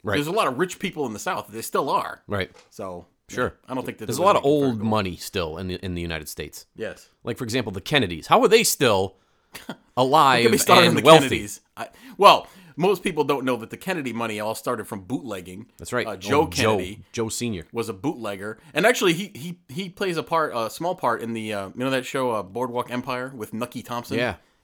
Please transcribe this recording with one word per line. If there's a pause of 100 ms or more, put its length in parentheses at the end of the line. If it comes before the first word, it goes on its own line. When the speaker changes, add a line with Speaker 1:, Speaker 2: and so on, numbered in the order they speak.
Speaker 1:
Right.
Speaker 2:
There's
a
lot
of
rich
people
in
the
South.
They
still
are.
Speaker 1:
Right. (200)
Speaker 2:
So, (220)
Speaker 1:
Sure. (100)
Speaker 2:
yeah,
I
don't
think
that
Speaker 1:
There's
a
Speaker 2:
there
was
Speaker 1:
lot
of
Speaker 2:
any
confederate
Speaker 1:
old
Speaker 2:
goal.
Speaker 1:
money
still
in
the,
in
the
United
States. (100)
Speaker 2:
Yes. (140)
Speaker 1:
Like,
for
example,
the
Kennedys.
How
are
they
still (380)
Speaker 2:
<laughs>
Speaker 1:
alive
Speaker 2:
It
could
be
started
Speaker 1:
and
Speaker 2:
in
the
Speaker 1:
wealthy?
Speaker 2:
Kennedys. (160)
I, (280)
well, (300)
most
people
don't
know
that
the
Kennedy
money
all
started
from
bootlegging. (120)
Speaker 1:
That's
right.
Speaker 2:
Uh,
Joe
Speaker 1:
Oh,
Joe.
Speaker 2:
Kennedy
Speaker 1:
Joe
Senior.
Speaker 2:
was
a
bootlegger. (140)
And
actually,
he,
he, (100)
he
plays
a
part,
a
small
part
in
the,
uh,
you
know
that
show,
uh,
Boardwalk
Empire
with
Nucky
Thompson?
Speaker 1:
Yeah. (280)